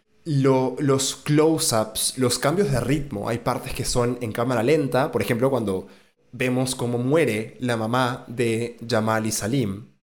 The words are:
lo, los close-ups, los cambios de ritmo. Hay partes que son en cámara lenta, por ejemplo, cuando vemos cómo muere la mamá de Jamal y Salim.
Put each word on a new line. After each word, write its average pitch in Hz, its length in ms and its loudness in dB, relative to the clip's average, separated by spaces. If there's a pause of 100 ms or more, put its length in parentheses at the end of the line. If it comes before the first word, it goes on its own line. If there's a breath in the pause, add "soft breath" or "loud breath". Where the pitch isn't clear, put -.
(260)
lo, 135 520 2
los 139 380 0
close-ups, 147 1040 2
los 123 180 2
cambios 151 340 0
de 123 100 0
ritmo. 113 480 -2
Hay 120 100 -2
partes - 340 -4
que - 100 -6
son 123 380 0
en 110 100 -4
cámara 120 300 0
lenta, 139 500 2
por 104 120 0
ejemplo, 127 260 2
cuando 98 380 -2 (440 loud breath)
vemos 127 440 -2
cómo 120 240 -2
muere 123 600 0
la 123 180 0
mamá 123 500 0
de 117 500 -2 (100)
Jamal 110 380 2
y 107 60 -2
Salim. 107 560 -2 (200)